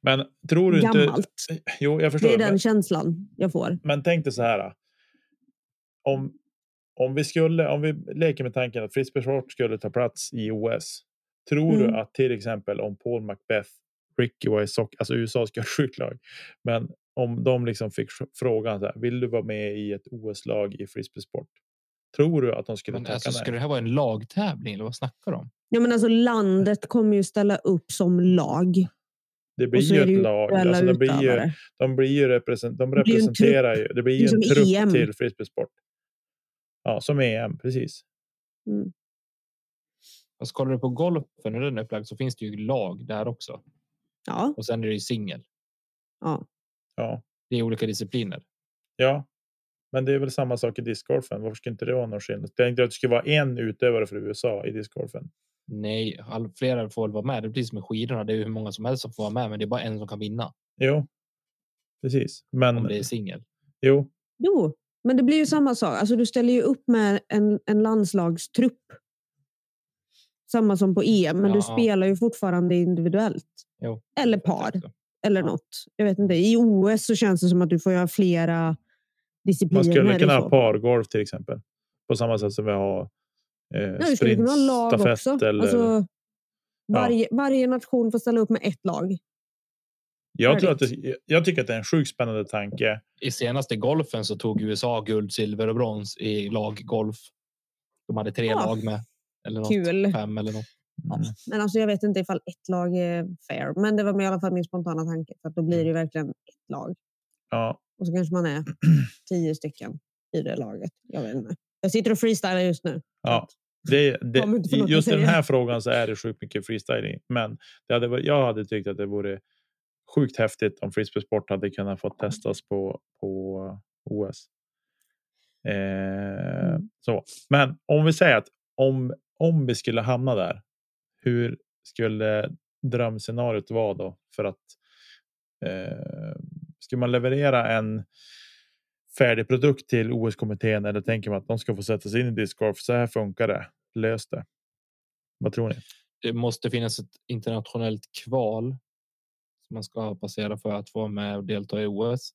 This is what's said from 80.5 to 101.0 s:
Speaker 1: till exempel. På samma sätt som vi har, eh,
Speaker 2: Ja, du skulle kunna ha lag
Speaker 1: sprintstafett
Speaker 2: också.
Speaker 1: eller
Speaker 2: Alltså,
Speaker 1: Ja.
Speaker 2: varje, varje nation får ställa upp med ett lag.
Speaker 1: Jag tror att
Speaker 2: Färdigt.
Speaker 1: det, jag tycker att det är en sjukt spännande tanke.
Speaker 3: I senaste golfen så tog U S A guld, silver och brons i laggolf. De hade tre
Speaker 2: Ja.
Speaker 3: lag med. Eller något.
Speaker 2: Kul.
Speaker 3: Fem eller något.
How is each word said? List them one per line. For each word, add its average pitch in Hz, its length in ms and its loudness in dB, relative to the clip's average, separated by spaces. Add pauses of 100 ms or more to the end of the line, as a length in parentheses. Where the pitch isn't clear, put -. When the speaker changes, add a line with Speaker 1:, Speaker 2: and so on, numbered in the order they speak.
Speaker 1:
till 107 140 0
exempel. - 400 -8 (460)
På 117 80 2
samma 113 220 0
sätt 104 160 -2
som 107 120 -4
vi 104 60 0
har, 98 300 0 (720)
eh, 101 60 -2
Speaker 2:
Ja, 95 160 -4 (120)
du 269 60 4
skulle 220 200 4
kunna 233 160 4
ha 294 60 4
lag 247 420 4
Speaker 1:
sprintstafett 196 360 2
Speaker 2:
också. 240 100 0
Speaker 1:
eller 104 180 2
Speaker 2:
Alltså, 226 140 4
Speaker 1:
Ja. 220 280 2 (880)
Speaker 2:
varje, 240 380 2
varje 269 360 2
nation 240 440 0
får 233 80 0
ställa 233 200 2
upp 214 100 2
med 226 140 2
ett 196 220 -4
lag. 175 320 -2 (1200)
Speaker 1:
Jag 127 220 4
tror 185 120 4
att 135 80 0
Speaker 2:
Färdigt. 123 240 -2
Speaker 1:
det, 131 220 -6
jag 160 200 2
tycker 165 160 0
att 110 60 -4
det 120 60 -4
är 113 40 -4
en 110 60 -8
sjukt 156 260 0
spännande 110 360 -4
tanke. 107 560 -4 (200)
Speaker 3:
I 131 100 -4
senaste 123 440 -4
golfen 120 500 -2
så 104 100 -4
tog 107 260 -2
U 107 100 -2
S 104 120 -4
A 120 180 -2
guld, 107 320 -2
silver 107 340 -2
och 113 80 -2
brons 107 420 -4
i 107 320 -4
laggolf. 107 640 -4 (920)
De 113 100 -4
hade 107 140 -4
tre 117 140 -4
Speaker 2:
Ja. 110 200 0
Speaker 3:
lag 110 180 -4
med. 107 160 -4 (480)
Eller 110 120 -6
något. 107 100 -2
Speaker 2:
Kul. 190 420 0
Speaker 3:
Fem 107 260 -4
eller 107 140 -4
något. 110 140 -8 (380)